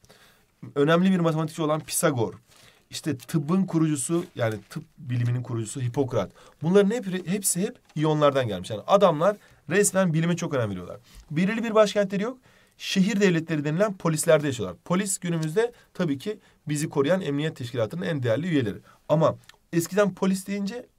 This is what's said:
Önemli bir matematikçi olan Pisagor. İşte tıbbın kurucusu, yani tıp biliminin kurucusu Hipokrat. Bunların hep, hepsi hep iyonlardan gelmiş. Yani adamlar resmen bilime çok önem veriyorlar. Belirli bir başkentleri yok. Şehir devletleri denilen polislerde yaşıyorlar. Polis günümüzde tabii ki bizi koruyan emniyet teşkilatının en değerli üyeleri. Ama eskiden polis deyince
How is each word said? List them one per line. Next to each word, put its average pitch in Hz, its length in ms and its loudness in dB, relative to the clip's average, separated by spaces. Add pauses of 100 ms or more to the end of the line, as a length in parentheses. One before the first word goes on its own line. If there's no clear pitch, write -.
(760)
Önemli 170 360 4
bir 185 80 4
matematikçi 160 420 0
olan 151 180 0
Pisagor. 127 540 -2 (560)
İşte - 280 -6
tıbbın 165 460 -2
kurucusu, 160 640 0 (100)
yani 113 200 -2 (140)
tıp - 140 -14 (140)
biliminin 123 460 -4
kurucusu 113 380 -8
Hipokrat. 123 500 -2 (300)
Bunların 196 300 4
hep, 196 360 -6
hepsi 185 340 -2
hep 240 160 -4 (180)
iyonlardan 147 520 2
gelmiş. 90 220 -6
Yani 104 180 -8
adamlar 190 500 4 (320)
resmen 190 440 2
bilime 165 220 2
çok 165 180 -4
önem 117 160 0
veriyorlar. 90 280 -10 (340)
Belirli 190 320 0
bir 220 120 -2
başkentleri 202 480 4
yok. 254 140 -6 (400)
Şehir 196 440 0
devletleri 165 420 2
denilen 190 340 0
polislerde 156 500 2
yaşıyorlar. 104 380 -4
Polis 196 320 -2
günümüzde 170 540 -2 (220)
tabii 151 240 -2
ki 208 220 -8 (280)
bizi 147 220 -2
koruyan 160 320 2
emniyet 147 340 -4
teşkilatının 123 500 -4
en 156 180 -2
değerli 123 240 0
üyeleri. 127 300 0 (320)
Ama 147 280 2 (360)
eskiden 185 400 0
polis 190 340 -2
deyince 202 380 -6 (140)